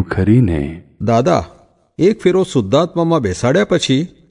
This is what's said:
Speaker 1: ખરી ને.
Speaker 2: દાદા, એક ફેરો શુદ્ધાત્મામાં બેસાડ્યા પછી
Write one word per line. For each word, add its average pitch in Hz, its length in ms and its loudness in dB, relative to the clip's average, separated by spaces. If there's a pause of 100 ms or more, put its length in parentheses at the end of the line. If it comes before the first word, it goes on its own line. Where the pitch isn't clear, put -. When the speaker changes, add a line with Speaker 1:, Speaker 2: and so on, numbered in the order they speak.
Speaker 1:
ખરી 104 380 2
ને. 85 200 0 (400)
Speaker 2:
દાદા, 113 420 0 (560)
એક 202 200 2
ફેરો 185 240 2
શુદ્ધાત્મામાં 165 800 0
બેસાડ્યા 120 500 -2
પછી 135 280 0 (320)